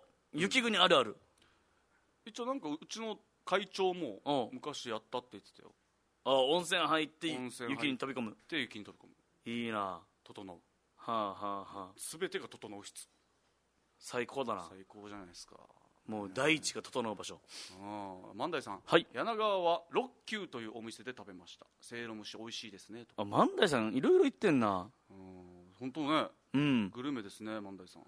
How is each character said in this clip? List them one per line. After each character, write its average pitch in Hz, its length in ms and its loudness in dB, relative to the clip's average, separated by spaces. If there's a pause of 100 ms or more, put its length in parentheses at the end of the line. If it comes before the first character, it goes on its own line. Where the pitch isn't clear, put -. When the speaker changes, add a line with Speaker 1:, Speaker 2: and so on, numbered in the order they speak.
(320)
Speaker 1:
雪 196 300 4
国 226 140 2
あ 180 100 8
る 180 120 8
あ 127 40 8
る。 110 140 -4 (1080)
Speaker 2:
一 220 160 -12
応 233 60 -4
な 254 60 0
ん 277 80 -4
か、 156 80 -6
う 151 180 -6
ち - 140 -8
の 220 180 -4 (260)
会 196 220 2
長 190 280 0
も 135 260 -6 (300)
Speaker 1:
う 131 40 -10
ん。 - 20 -8
Speaker 2:
昔 131 340 -8
や 107 80 -2
っ - 120 -10
た 127 80 -4
っ 120 40 -4
て - 100 -20
言 101 80 -14
っ - 40 -20
て - 120 -20
た - 60 -20
よ。 - 100 -20 (520)
Speaker 1:
あ、 127 80 4
温 135 300 6
泉 170 200 2
入 156 200 4
っ 147 60 -2
て、 156 280 -4
Speaker 2:
温 127 100 -4
泉 120 220 -6
入 139 80 0
っ - 40 -6
て、 151 60 0
Speaker 1:
雪 139 60 0
に 123 60 -4
飛 135 140 -2
び 123 60 -6
込 123 40 -2
む。 104 140 -6 (140)
Speaker 2:
雪 131 280 -4
に 101 60 -10
飛 95 120 -16
び - 60 -20
込 - 60 -20
む。 - 440 -12 (120)
Speaker 1:
い 117 40 -4
い 113 40 -2
な。 95 280 -2 (220)
Speaker 2:
整 98 300 -14
う。 85 40 -16 (400)
Speaker 1:
は - 160 -8
あ、 107 180 0
は 92 100 -8
あ、 101 200 -6
は 95 140 -14
あ。 95 220 -12
Speaker 2:
全 170 320 -6
て 190 100 -6
が 143 80 -10
整 - 320 -14
う 101 60 -16
室。 - 240 -16 (920)
Speaker 1:
最 123 280 -4
高 135 180 -6
だ 117 100 -4
な。 90 140 -8
Speaker 2:
最 95 180 -18
高 104 220 -16
じ 104 60 -12
ゃ 104 40 -12
な 98 60 -14
い - 20 -16
で 87 80 -20
す - 120 -16
か。 - 100 -20 (500)
Speaker 1:
も 107 180 -4
う 95 80 -8
大 147 280 2
地 - 140 -4
が 107 80 -6
整 117 280 -4
う 104 40 -4
場 92 100 -10
所。 85 160 -12 (920)
Speaker 2:
う - 20 -18
ん。 - 20 -18
万 139 140 -4
代 151 100 -4
さ 107 120 -8
ん。 95 120 -8
Speaker 1:
は - 140 8
い。 - 140 2
Speaker 2:
柳 196 240 -2
川 208 240 2
は 170 300 2
六 247 200 0 (160)
九 208 220 -6
と 123 120 -8
い 113 60 -6
う 107 80 -10
お 117 80 -10
店 110 220 -12
で 123 120 -8
食 101 120 -16
べ 95 60 -14
ま 87 120 -18
し - 120 -18
た。 - 80 -20 (140)
せ 117 220 -10
い 117 40 -8
ろ 110 100 -8
蒸 107 80 -12
し 104 120 -12
美 110 80 -12
味 113 80 -10
し - 160 -8
い - 20 -14
で 98 80 -16
す - 120 -20
ね。 117 140 -14
と。 - 120 -20
Speaker 1:
あ、 104 80 -2
万 127 320 6
代 214 120 6
さ 135 120 4
ん、 110 140 0
い 131 60 2
ろ 220 100 4
い - 40 8
ろ 370 80 10
言 277 80 6
っ - 40 -4
て 202 160 4
ん 139 100 6
な。 101 300 2 (200)
Speaker 2:
う 98 40 -20
ん。 90 640 -18
本 123 140 -8
当 156 80 -4
ね。 143 280 2 (240)
Speaker 1:
う - 60 2
ん。 127 320 4
Speaker 2:
グ 123 120 -10
ル 147 100 -4
メ 120 100 -6
で 98 80 -14
す - 140 -14
ね、 107 160 -6
万 98 160 -12
代 92 100 -18
さ - 140 -20
ん。 - 80 -20